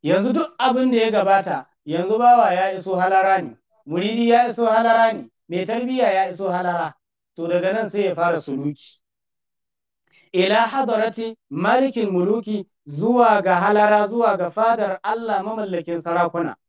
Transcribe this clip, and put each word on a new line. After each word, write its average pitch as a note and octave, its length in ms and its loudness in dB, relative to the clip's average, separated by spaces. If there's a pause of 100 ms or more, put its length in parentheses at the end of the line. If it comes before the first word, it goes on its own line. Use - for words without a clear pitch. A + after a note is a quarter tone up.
Yanzu G3 300 0
duk D#4+ 260 -4
abin B3+ 320 2
da A#3+ 60 2
ya A3+ 140 2
gabata, F#3+ 540 0 (200)
yanzu F3 340 -2
bawa A#3+ 340 6
ya F#3+ 200 0
iso F#3 220 -6
halara F#3+ 460 2
ne, A#2 160 -12 (280)
muridi G#3+ 440 -2
ya A#3+ 180 4
iso A#3 180 -2
halara A3+ 480 2
ne, - 160 -12 (200)
mai F3 160 -4
tarbiyya A#3+ 480 -2
ya F#3+ 160 0
iso F3+ 200 -8
halara. F3 440 -4 (420)
To, E3 120 -8
daga F3+ 260 0
nan G#3+ 160 -4
sai G3 160 -2
ya F3 100 -2
fara E3+ 260 0
suluki. C#3 600 -8 (1300)
Ila G3+ 360 2
hadarati A3+ 680 -2 (140)
malikil A#3 600 0
muluki, G#3 560 -2 (180)
zuwa G#3+ 560 2
ga F3+ 140 2
halara, G#3 520 4
zuwa A3 300 0
ga F3 140 -2
fadar G#3+ 520 0
Allah G#3+ 400 -4
mamallakin F#3 580 -6
sarakuna. E3+ 540 -2 (140)